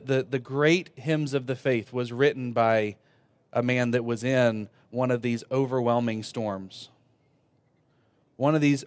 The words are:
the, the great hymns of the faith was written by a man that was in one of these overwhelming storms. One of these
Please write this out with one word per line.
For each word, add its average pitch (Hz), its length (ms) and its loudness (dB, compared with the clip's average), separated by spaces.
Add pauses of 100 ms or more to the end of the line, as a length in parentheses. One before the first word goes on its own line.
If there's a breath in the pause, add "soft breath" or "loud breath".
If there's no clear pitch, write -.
the, 131 240 0
the 131 80 -4
great 147 580 0
hymns 151 380 -2
of 131 140 -2
the 135 80 -2
faith 123 360 -2
was 123 200 -4
written 127 420 0
by 113 440 2 (540)
a 120 120 0
man 123 280 2
that 117 140 2
was 117 180 -4
in 120 460 2 (220 soft breath)
one 127 180 -2
of 123 140 0
these 117 260 -2
overwhelming 120 720 0
storms. 98 680 -10 (1500)
One 143 180 2
of 156 80 4
these 143 260 2